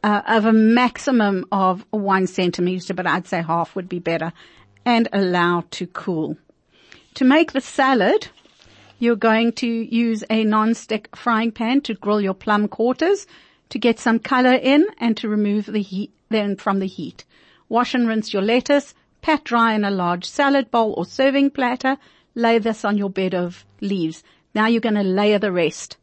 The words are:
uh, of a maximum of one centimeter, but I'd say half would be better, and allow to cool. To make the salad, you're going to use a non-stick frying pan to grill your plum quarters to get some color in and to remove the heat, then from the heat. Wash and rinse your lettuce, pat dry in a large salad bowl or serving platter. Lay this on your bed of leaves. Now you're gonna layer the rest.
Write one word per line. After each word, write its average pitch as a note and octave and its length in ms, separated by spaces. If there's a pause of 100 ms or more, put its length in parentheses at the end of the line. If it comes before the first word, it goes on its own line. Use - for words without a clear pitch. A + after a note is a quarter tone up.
uh, G#3 260
of A3 180
a A3+ 60
maximum A3 1000
of F#3+ 380
one G3 360
centimeter, F3+ 680
but F#3 120
I'd E3+ 200
say E3+ 160
half E3 340
would F#3 120
be F3 100
better, E3 340 (540)
and A#3 260
allow F3 600
to F3 160
cool. D#3 500 (760)
To C4 100
make D#4 280
the C4+ 80
salad, C4+ 680 (680)
you're A#3 180
going A3+ 380
to A#3+ 120
use A3+ 640
a A3 140
non-stick G#3+ 680
frying A3+ 380
pan B3 300
to A3 120
grill G#3 260
your F#3+ 140
plum G#3 340
quarters D#4+ 580 (440)
to - 80
get A3+ 200
some A3+ 200
color B3+ 360
in C#4+ 320 (120)
and A#3 200
to A3 100
remove G#3 380
the G#3 160
heat, F#3+ 300 (180)
then G3+ 260
from G3 220
the F#3+ 80
heat. - 380 (440)
Wash A#3+ 260
and A#3+ 140
rinse A3 240
your G3 100
lettuce, B3 520 (260)
pat - 240
dry A3+ 300
in G#3+ 100
a G3 60
large F3 340
salad C#4 460
bowl A3+ 260
or F3 80
serving C#4 460
platter. C4 480 (360)
Lay A#3 240
this A3 260
on G#3 120
your G3 140
bed F#3+ 240
of F3 320 (140)
leaves. F#3 420 (320)
Now G#3+ 120
you're A#3 140
gonna G#3+ 220
layer G3+ 360
the G3+ 140
rest. E3 500